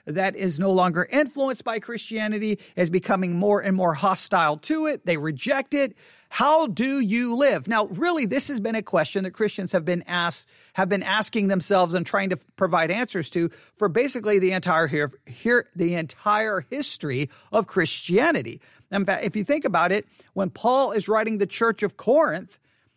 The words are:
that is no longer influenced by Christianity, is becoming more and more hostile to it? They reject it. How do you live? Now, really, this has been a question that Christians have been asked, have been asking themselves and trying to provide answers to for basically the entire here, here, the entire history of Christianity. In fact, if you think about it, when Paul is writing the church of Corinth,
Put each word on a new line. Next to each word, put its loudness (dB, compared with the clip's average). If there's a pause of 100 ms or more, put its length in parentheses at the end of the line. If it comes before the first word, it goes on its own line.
that -2
is -2
no 2
longer 2
influenced 0
by -4
Christianity, -4 (160)
is 0
becoming 0
more 2
and 0
more 2
hostile 0
to -2
it? -4
They 0
reject -2
it. 0 (320)
How 4
do -2
you 0
live? 2
Now, 2
really, 0
this -2
has -4
been -2
a -2
question 0
that -8
Christians -4
have 0
been -2
asked, -4 (240)
have 0
been 0
asking 0
themselves 2
and -2
trying -2
to -4 (200)
provide 2
answers -4
to 0 (260)
for 0
basically 2
the 2
entire 0
here, -2 (120)
here, 0 (100)
the 0
entire -2
history -4 (240)
of 2
Christianity. 0 (320)
In -2
fact, 0
if -4
you -4
think 0
about 2
it, -2 (260)
when -2
Paul 2
is -2
writing 0
the 0
church 0
of -2
Corinth, 0 (380)